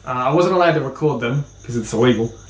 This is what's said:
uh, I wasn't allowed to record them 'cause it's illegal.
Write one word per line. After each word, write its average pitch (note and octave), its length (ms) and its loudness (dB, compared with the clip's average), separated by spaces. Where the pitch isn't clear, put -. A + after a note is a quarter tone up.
uh, - 40 -10
I B2+ 240 -2
wasn't F3 220 2
allowed E3+ 180 4
to D3+ 80 0
record C3+ 400 -4
them C3+ 240 -2
'cause A#2+ 120 -8
it's A2 160 -6
illegal. A#2 380 2